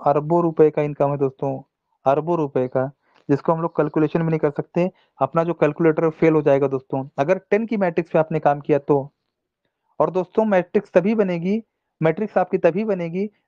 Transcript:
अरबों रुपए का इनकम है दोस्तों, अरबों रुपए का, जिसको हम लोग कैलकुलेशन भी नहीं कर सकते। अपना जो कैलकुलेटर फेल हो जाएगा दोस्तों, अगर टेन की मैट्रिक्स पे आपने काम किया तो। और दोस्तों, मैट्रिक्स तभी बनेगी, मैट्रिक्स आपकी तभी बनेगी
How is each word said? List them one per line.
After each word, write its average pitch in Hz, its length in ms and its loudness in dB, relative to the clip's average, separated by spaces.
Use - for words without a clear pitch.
अरबों 151 400 0
रुपए 156 260 4
का 151 120 -4
इनकम 147 300 -2
है 143 60 -4
दोस्तों, 135 440 -4
अरबों 156 320 0
रुपए 139 300 -2
का, 131 180 -2
जिसको 143 240 0
हम 165 80 -4
लोग 165 160 -6
कैलकुलेशन 156 460 0
भी 165 60 -2
नहीं 160 100 0
कर 147 120 0
सकते। 175 380 -4
अपना 165 240 0
जो 170 100 -2
कैलकुलेटर 160 580 0
फेल 160 220 2
हो 156 80 2
जाएगा 139 260 2
दोस्तों, 135 360 -6
अगर 175 200 0
टेन 220 160 0
की 220 120 -4
मैट्रिक्स 180 340 -2
पे 170 80 2
आपने 156 200 -2
काम 147 220 0
किया 143 200 0
तो। 143 160 2
और 156 120 0
दोस्तों, 185 340 -2
मैट्रिक्स 196 480 0
तभी 196 220 2
बनेगी, 190 460 -2
मैट्रिक्स 180 360 -2
आपकी 185 220 -2
तभी 175 260 0
बनेगी 185 440 -4